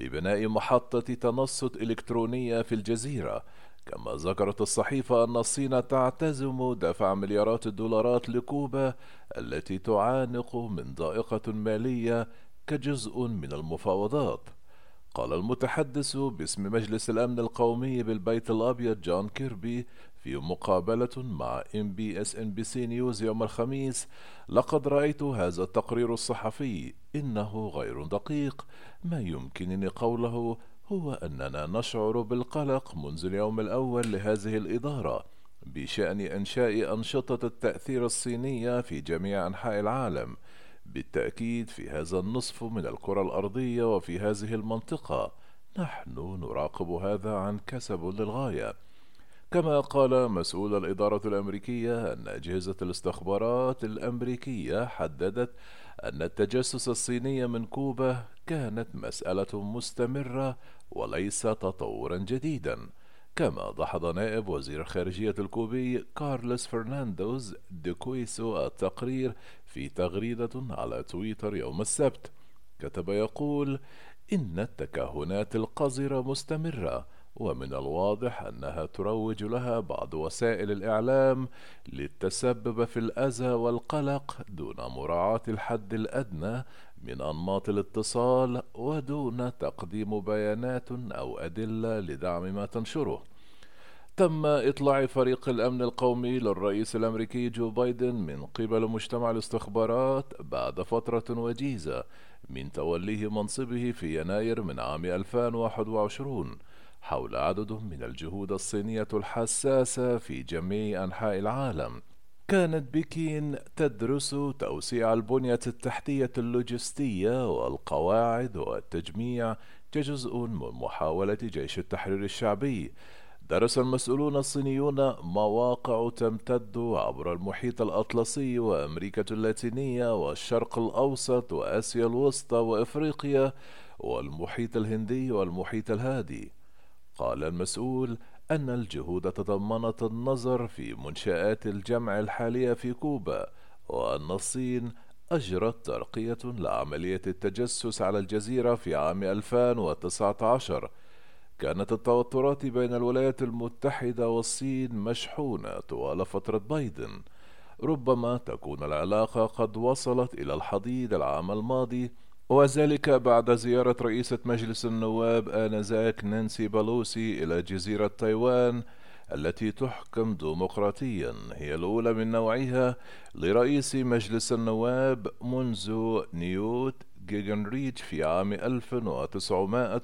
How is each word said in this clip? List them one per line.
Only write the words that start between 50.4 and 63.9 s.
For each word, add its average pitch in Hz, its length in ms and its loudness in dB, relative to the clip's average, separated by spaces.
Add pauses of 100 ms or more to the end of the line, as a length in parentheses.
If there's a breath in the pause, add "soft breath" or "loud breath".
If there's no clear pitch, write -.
الإدارة 104 440 2
الأمريكية 104 840 0
أن 101 160 -8
أجهزة 92 540 -4
الاستخبارات 104 1000 0
الأمريكية 120 1000 -2
حددت 98 640 -2 (540 loud breath)
أن 73 180 -4
التجسس 113 640 2
الصيني 123 580 0
من 117 200 0
كوبا 127 580 0 (220)
كانت 117 480 -2
مسألة 98 680 -2
مستمرة 123 920 -2 (340 soft breath)
وليس - 520 -2
تطورا 82 720 -2
جديدا. 98 640 -2 (580 soft breath)
كما 53 420 2
دحض 82 280 0